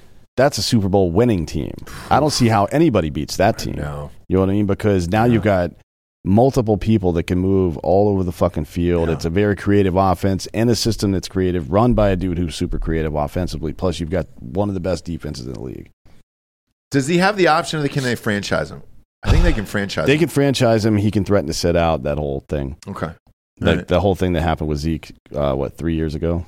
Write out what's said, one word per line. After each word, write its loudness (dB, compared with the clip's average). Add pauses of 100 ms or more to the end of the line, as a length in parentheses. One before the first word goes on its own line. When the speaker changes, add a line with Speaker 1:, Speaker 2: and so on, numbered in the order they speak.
(360)
Speaker 1:
that's 2
a -4
Super 0
Bowl 4
winning 2
team. -6 (380)
I 4
don't 2
see 2
how 4
anybody 2
beats -6
that 2
team. -8
Speaker 2:
No. -8 (180)
Speaker 1:
You 0
know 6
what 2
I 0
mean? 2
Because 0
now 2
Speaker 2:
No. 4
Speaker 1:
you've 2
got 2 (560)
multiple 4
people 2
that 0
can 0
move 2
all 2
over 0
the -2
fucking -2
field. 0
Speaker 2:
Yeah. -2
Speaker 1:
It's -6
a -4
very 2
creative 2
offense 0
and 0
a 2
system 0
that's -4
creative, -2
run 4
by 2
a 2
dude -2
who's -4
super -4
creative -2
offensively. -4
Plus, -4
you've -6
got -2 (140)
one -4
of -4
the -6
best -4
defenses -10
in -10
the -12
league. -14 (1000)
Speaker 2:
Does 0
he 2
have 2
the 4
option, 0
or -2
can -2
they -2
franchise -2
him? -16 (420)
I 2
think 6
they 4
can -2
franchise -2
Speaker 1:
They 4
Speaker 2:
him. 2
Speaker 1:
can 2
franchise 2
him. 4
He 2
can 0
threaten 2
to -4
sit 0
out, 2
that -2
whole -6
thing. -6 (100)
Speaker 2:
Okay. -8 (500)
Speaker 1:
Like 2
Speaker 2:
Right. -8
Speaker 1:
the 2
whole 2
thing -2
that 0
happened -2
with -2
Zeke, -4 (220)
uh, 0
what, -4
three -2
years -2
ago? -2